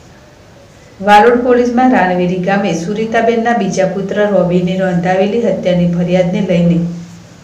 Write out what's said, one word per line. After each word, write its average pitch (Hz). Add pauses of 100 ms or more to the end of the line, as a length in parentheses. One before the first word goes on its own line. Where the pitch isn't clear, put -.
(1040)
વાલોડ 220
પોલીસમાં 247
રાનવેરી 180
ગામે 196
સુરીતાબેનના 226
બીજા 185
પુત્ર 196
રોબિને 180
નોંધાવેલી 190
હત્યાની 175
ફરિયાદને 175
લઈને 170 (580)